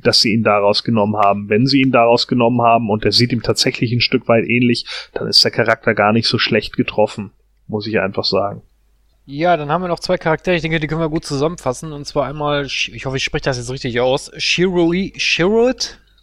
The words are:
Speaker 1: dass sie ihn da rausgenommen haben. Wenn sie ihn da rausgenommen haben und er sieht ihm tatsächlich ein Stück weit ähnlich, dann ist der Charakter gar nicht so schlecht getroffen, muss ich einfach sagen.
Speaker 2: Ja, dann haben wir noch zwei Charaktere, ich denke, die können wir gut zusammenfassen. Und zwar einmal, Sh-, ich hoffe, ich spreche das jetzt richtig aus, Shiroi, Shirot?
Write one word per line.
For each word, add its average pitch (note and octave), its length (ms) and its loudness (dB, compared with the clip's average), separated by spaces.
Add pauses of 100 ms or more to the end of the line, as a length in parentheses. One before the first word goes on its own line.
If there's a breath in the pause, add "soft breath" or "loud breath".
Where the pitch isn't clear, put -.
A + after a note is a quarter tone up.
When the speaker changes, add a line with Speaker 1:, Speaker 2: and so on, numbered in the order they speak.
Speaker 1:
dass A#2 180 2
sie A2 140 2
ihn A#2 80 2
da G#2 160 2
rausgenommen G#2 580 2
haben. G2+ 320 2
Wenn A2 180 2
sie C3+ 140 2
ihn C3 120 2
da A#2+ 120 4
rausgenommen A#2+ 560 2
haben A#2 300 2
und G#2+ 160 0
er G#2 60 2
sieht A#2+ 200 2
ihm A2+ 100 -2
tatsächlich A#2+ 500 -2
ein A#2+ 100 0
Stück - 260 0
weit A#2 180 2
ähnlich, A#2+ 380 2 (300 loud breath)
dann A2+ 140 -6
ist - 160 4
der A#2 60 2
Charakter A2+ 440 2
gar G#2+ 180 4
nicht A2+ 160 2
so - 100 0
schlecht - 380 -2
getroffen, G#2+ 540 -2 (380)
muss G#2 180 -6
ich G#2+ 140 -2
einfach F#2+ 260 -2
sagen. G2+ 340 -2 (680)
Speaker 2:
Ja, D#3+ 300 0
dann D3 140 -4
haben E3+ 100 0
wir F#3 80 -4
noch E3 120 -4
zwei F3+ 180 -2
Charaktere, E3+ 360 -2
ich E3 60 0
denke, D#3+ 200 -2
die D#3 60 -2
können D#3 140 -4
wir E3 80 0
gut D#3 160 -4
zusammenfassen. D3+ 720 -4
Und C#3+ 100 -12
zwar C#3 220 -2
einmal, D3 420 -4
Sh-, - 240 -4
ich A#2+ 140 -12
hoffe, C3 100 -4
ich - 80 -4
spreche - 220 -4
das C3 100 0
jetzt A#2+ 140 -8
richtig B2+ 320 -6
aus, B2+ 340 0
Shiroi, F3 800 0
Shirot? A3+ 840 0 (240)